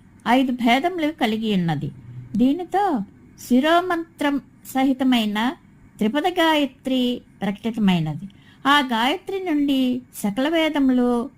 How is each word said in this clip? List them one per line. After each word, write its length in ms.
ఐదు 240
భేదములు 600
కలిగి 420
ఉన్నది. 380
దీనితో 640
శిరోమంత్రం 960
సహితమైన 920
త్రిపద 300
గాయత్రి 920
ప్రకటితమైనది. 880
ఆ 120
గాయత్రి 600
నుండి 600
సకల 340
వేదములు 880